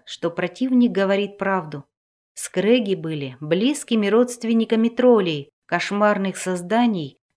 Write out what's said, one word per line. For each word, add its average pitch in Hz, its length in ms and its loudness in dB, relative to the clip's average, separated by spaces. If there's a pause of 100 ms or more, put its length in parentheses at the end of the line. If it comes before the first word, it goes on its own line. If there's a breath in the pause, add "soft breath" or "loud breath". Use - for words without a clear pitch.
что - 240 -6
противник 240 640 0
говорит 196 460 -2
правду. 175 480 -4 (480)
Скрэги 202 600 0
были 151 440 -8
близкими 208 680 0
родственниками 226 840 2
троллей, 208 640 2 (140)
кошмарных 196 680 0
созданий, 185 840 -2 (200)